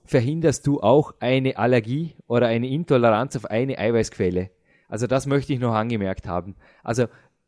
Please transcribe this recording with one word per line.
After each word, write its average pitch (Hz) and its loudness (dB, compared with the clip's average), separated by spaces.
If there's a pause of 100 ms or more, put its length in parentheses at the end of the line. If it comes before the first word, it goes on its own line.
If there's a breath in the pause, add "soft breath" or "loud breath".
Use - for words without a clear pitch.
verhinderst 143 0
du 143 2
auch 135 4
eine 131 0
Allergie 123 0 (140)
oder 120 2
eine 117 0
Intoleranz 131 2
auf 120 -6
eine 127 -4
Eiweißquelle. 98 0 (400)
Also 113 -4
das 131 0
möchte 139 -2
ich 127 -4
noch 120 0
angemerkt 107 -2
haben. 90 -6 (280 soft breath)
Also 120 0 (400 soft breath)